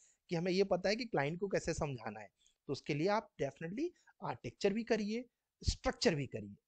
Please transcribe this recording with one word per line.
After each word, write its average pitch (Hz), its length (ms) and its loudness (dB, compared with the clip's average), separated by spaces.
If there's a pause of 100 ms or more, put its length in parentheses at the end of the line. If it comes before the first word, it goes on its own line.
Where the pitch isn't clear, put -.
(300)
कि 180 60 -2
हमें 175 160 0
ये 185 120 4
पता 185 260 2
है 214 60 2
कि 254 100 -2
क्लाइंट 165 340 0
को 202 80 -2
कैसे 180 260 -2
समझाना 120 460 -4
है। 104 100 -14 (380)
तो 143 60 -4
उसके - 200 -4
लिए 147 140 0
आप 214 220 0 (120)
definitely 170 460 -4 (360)
आर्किटेक्चर 147 500 0
भी 226 100 0
करिए, 220 420 0 (380)
स्ट्रक्चर - 520 2
भी 139 120 0
करिए, 104 280 -8 (120)